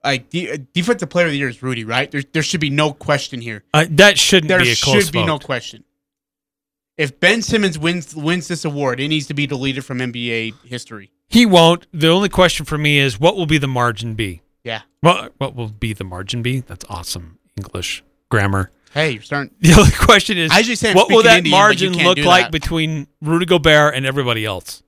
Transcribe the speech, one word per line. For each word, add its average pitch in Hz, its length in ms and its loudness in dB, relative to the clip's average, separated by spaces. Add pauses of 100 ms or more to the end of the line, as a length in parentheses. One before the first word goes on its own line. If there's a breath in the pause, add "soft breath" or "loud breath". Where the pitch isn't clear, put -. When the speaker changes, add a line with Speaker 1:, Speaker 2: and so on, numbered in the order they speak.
Speaker 1:
Like, 131 260 -4
de-, 160 220 -8
uh, 151 60 -8 (160)
defensive 180 360 -4
player 175 160 0
of 160 80 -2
the 143 40 -4
year 139 120 -4
is 113 120 -14
Rudy, 127 220 -6
right? 120 260 -4
There, 139 120 -6 (100)
there 160 120 -2
should 156 180 -4
be 151 80 -2
no 147 240 0
question 139 480 -4
here. 110 220 -14 (100)
Speaker 2:
Uh, 156 180 2
that 190 260 6
shouldn't 170 320 2
Speaker 1:
There 185 120 2
Speaker 2:
be 120 100 2
a 113 40 0
close 196 300 2
Speaker 1:
should 151 80 -8
be 110 120 -2
no 160 80 -2
Speaker 2:
vote. 139 100 -8
Speaker 1:
question. 117 400 -10 (1120)
If 147 220 -6
Ben 214 220 2
Simmons 196 360 -2
wins, 165 380 -4
wins 160 320 -4
this 170 160 -8
award, 143 380 -4
it 143 80 -4
needs 151 180 -4
to 151 60 -10
be 147 120 -2
deleted 135 380 -6
from 127 160 -8
N 123 120 -6
B 120 200 -8
A 113 200 -6 (140)
history. 117 460 -16 (160)
Speaker 2:
He 233 180 4
won't. 170 460 4
The 160 160 -2
only 190 220 2
question 170 360 0
for 151 120 -8
me 147 200 2
is, 131 220 0
what 170 160 2
will 180 100 -4
be 156 120 0
the 135 100 -2
margin 117 480 -4
be? 98 260 -8 (220)
Speaker 1:
Yeah. 113 200 -12 (180)
Speaker 2:
What, 180 360 0
what 135 160 -8
will 120 140 -8
be 107 240 -8
the 98 140 -10
margin 95 360 -10
be? 123 200 -4
That's - 280 -18
awesome 85 500 -12 (180)
English 92 460 -10 (260)
grammar. 98 420 0 (220)
Speaker 1:
Hey, 151 180 -2
you're 107 100 -12
starting 143 340 -8
Speaker 2:
<laughs> - 40 -20
The 165 140 6
only 170 180 8
question 202 460 4
is, 160 140 0
Speaker 1:
I 185 80 4
usually 226 160 0
say 220 160 -2
I'm 180 40 2
Speaker 2:
what 214 160 4
will 226 80 8
Speaker 1:
speaking 226 100 6
Speaker 2:
that 220 100 8
Speaker 1:
Indian, 160 120 0
but 185 60 6
you 196 40 6
Speaker 2:
margin 190 320 2
Speaker 1:
can't 165 140 0
Speaker 2:
look 180 80 4
Speaker 1:
do 143 80 -2
Speaker 2:
like 180 220 4
Speaker 1:
that. - 60 -10
Speaker 2:
between 160 560 -4 (140)
Rudy 165 240 0
Gobert 151 480 4
and 131 120 -4
everybody 123 380 -2
else? 95 440 -8